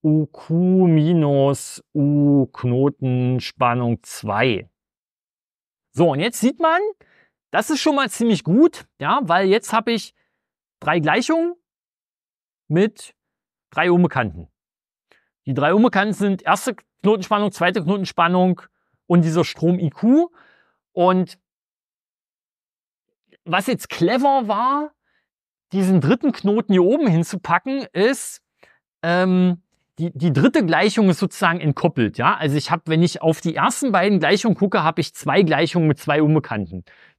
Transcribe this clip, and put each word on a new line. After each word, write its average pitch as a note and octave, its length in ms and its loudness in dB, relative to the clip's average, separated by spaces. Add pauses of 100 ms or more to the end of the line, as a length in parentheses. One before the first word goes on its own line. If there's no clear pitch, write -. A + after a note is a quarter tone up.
U D#3 220 2
Q F3+ 600 0
minus D3+ 960 2 (120)
U C#3+ 540 2
Knotenspannung B2+ 1600 -2
zwei. A2 640 -4 (1200)
So, E3 180 2
und C3+ 80 -4
jetzt A3 220 -4
sieht C4 180 0
man, E4 220 0 (720)
das G#3+ 180 -2
ist D4+ 100 -2
schon D4+ 160 0
mal C4+ 140 -2
ziemlich A3+ 340 -2
gut, C4 420 2 (140)
ja, G3+ 240 -2
weil F#3 240 2
jetzt G#3 240 0
habe A3+ 220 -2
ich - 200 -8 (680)
drei D#3 180 0
Gleichungen D#4 560 0 (1120)
mit G3 480 -2 (560)
drei F3 200 0
Unbekannten. A#2 560 0 (1000)
Die C3+ 80 -6
drei C#3+ 200 0
Unbekannten G#3+ 400 2
sind G3 300 -2
erste F#3+ 320 -2 (260)
Knotenspannung, G#3 500 0
zweite F3+ 320 -2
Knotenspannung F3+ 800 0 (440)
und F3 180 4
dieser D#3+ 200 0
Strom F3 360 -2
I D#3+ 100 -2
Q. D4 400 2 (640)
Und F#3 480 0 (2000)
was F3+ 220 -2
jetzt A3+ 220 -4
clever B3+ 580 0
war, C4+ 440 -2 (800)
diesen F#3 300 2
dritten A#3+ 300 0
Knoten G#3 420 -2
hier F#3 100 4
oben C4 240 2
hinzupacken, F3+ 840 -2
ist, - 480 -2 (600)
ähm, F3+ 600 0 (360)
die, E3 160 -6
die D3+ 200 -2
dritte A#3 320 2
Gleichung F#3+ 440 2
ist E3+ 100 0
sozusagen F3 420 -2
entkoppelt, C3+ 560 0
ja. C3+ 180 0
Also D3 220 -2
ich - 120 -6
hab, E3 200 -4
wenn D#3+ 120 2
ich - 200 0
auf D#3+ 180 0
die E3 160 -6
ersten G3+ 380 -2
beiden F#3+ 260 2
Gleichungen G3 380 0
gucke, G3 260 -2
hab D#3+ 160 -2
ich - 140 -6
zwei D3+ 280 0
Gleichungen D#3+ 460 0
mit D3 120 0
zwei D3+ 220 0
Unbekannten. G#2+ 640 -2 (360)